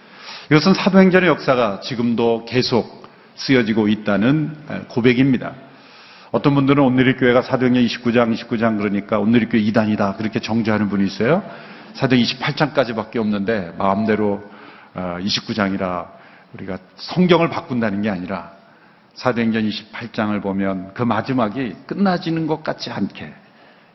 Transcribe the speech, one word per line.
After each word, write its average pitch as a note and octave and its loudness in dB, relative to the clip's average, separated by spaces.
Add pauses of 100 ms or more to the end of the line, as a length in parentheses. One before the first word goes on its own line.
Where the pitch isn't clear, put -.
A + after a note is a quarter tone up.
(480)
이것은 D#3 4
사도행전의 F#3 6
역사가 B2 0
지금도 A#2 0
계속 - -2 (280)
쓰여지고 A2+ 2
있다는, G#2+ 0 (160)
에, G2+ -8 (100)
고백입니다. B2 2 (800)
어떤 - 2
분들은 C#3 2
온누리교회가 B2+ 4
사도행전 B2 2
이십구 A#2 -2
장, A#2 2
이십구 A2 -6
장 A2 0
그러니까 G2+ -2
온누리교회 A2 2
이 G#2+ 0
단이다 G#2 0
그렇게 G#2+ -4
정죄하는 G#2+ 0
분이 G2 0
있어요. B2+ 0 (440)
사도행 B2+ 2
이십팔 - -4
장까지밖에 A#2+ -2
없는데 G2+ -2
마음대로, G2+ 0 (500)
어, F2+ -8
이십구 G#2 -4
장이라 F#2+ -4 (440)
우리가 F#2+ -10 (200)
성경을 E3+ 2
바꾼다는 A2 -4
게 G#2+ -2
아니라 F2+ -8 (640)
사도행전 A2+ 0
이십팔 - -8
장을 G#2 -2
보면 G2 -4
그 B2+ -4
마지막이 A#2 -2 (140)
끝나지는 E3+ -2
것 D#3 -4
같지 - -8
않게 - -8 (600)